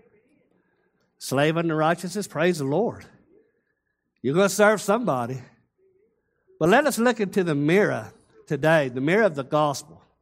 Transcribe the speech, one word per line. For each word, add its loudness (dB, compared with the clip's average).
Slave 0
unto -2
righteousness, -2
praise 0
the -6
Lord. -4
You're -2
gonna 4
serve 4
somebody. -2
But 4
let 4
us -2
look 0
into -2
the 0
mirror 0
today, 2
the -8
mirror 0
of 0
the -6
gospel. -4